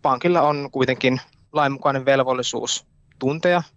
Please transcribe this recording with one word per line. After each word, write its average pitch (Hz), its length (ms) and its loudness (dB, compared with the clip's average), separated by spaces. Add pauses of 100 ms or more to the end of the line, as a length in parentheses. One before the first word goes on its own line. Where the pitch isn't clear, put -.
pankilla 151 400 2
on 143 300 0
kuitenkin 127 480 0 (320)
lainmukainen 139 520 0
velvollisuus 127 840 0 (320)
tuntea 165 440 0 (140)